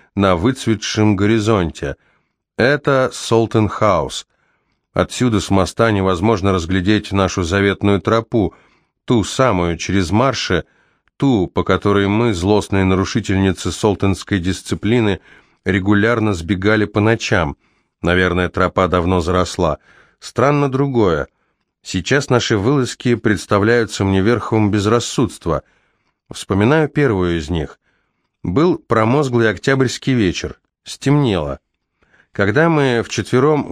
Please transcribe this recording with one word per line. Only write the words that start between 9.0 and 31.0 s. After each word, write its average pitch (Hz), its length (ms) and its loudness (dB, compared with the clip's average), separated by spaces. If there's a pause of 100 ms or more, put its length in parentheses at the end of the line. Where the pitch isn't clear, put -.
ту 117 180 2
самую 90 540 0
через 92 320 -2
марши, 110 540 -2 (520)
ту, 120 300 2
по 87 180 -2
которой 98 440 2
мы, 110 260 0
злостные 95 500 0
нарушительницы 95 880 0
солтонской 98 680 -2
дисциплины, 98 840 -2 (440)
регулярно 104 720 0
сбегали 98 500 0
по 104 160 -2
ночам. 104 560 0 (460)
Наверное, 87 480 0
тропа 92 360 0
давно 90 340 0
заросла. 87 580 -2 (420)
Странно 143 500 0
другое. 117 580 0 (520)
Сейчас 131 480 -2
наши 117 300 0
вылазки 123 560 0
представляются 107 920 0
мне 98 160 2
верхом 107 500 0
безрассудства. 104 920 -2 (680)
Вспоминаю 135 600 0
первую 95 480 0
из 76 100 -8
них. 80 320 -6 (640)
Был 147 340 0
промозглый 120 720 0
октябрьский 131 640 -2
вечер. 92 480 -2 (240)
Стемнело. 104 760 -2 (760)